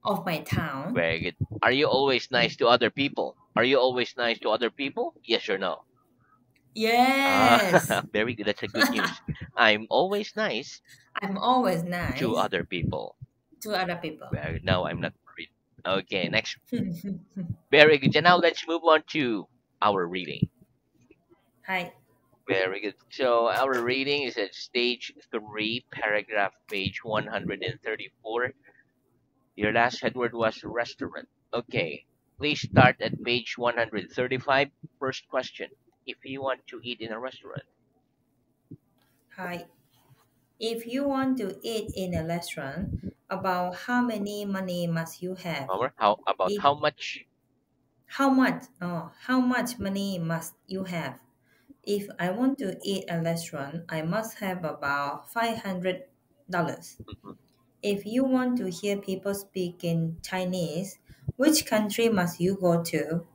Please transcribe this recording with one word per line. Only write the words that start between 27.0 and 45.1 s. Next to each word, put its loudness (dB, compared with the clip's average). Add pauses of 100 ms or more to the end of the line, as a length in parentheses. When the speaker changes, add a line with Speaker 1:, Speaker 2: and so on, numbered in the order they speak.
Speaker 2:
one -2
hundred -6
and -6
thirty-four. -6 (1040)
Your 0
last 2
headword -2
was -2
restaurant. -8 (240)
Okay. -4 (340)
Please 0
start 6
at -2
page -2
one 0
hundred -2
thirty-five. 0 (280)
First -6
question. -4 (360)
If -12
you -8
want -6
to -14
eat -8
in -8
a -8
restaurant. -12 (1700)
Speaker 1:
Hi. -10 (920)
If -4
you -2
want 0
to -4
eat -4
in -2
a -2
restaurant, -6 (160)
about -2 (120)
how 2
many -4
money -4
must -4